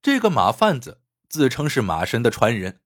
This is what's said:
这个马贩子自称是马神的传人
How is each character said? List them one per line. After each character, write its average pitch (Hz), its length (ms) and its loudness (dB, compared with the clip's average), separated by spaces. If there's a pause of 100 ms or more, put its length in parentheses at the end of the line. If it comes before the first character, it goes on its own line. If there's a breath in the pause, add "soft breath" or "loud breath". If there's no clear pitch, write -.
这 277 160 2
个 214 120 2
马 107 200 2
贩 156 300 0
子 - 220 -20 (260)
自 151 180 2
称 147 220 -2
是 135 100 -2
马 87 240 -2
神 117 200 -4
的 117 80 4
传 110 260 0
人 92 280 -8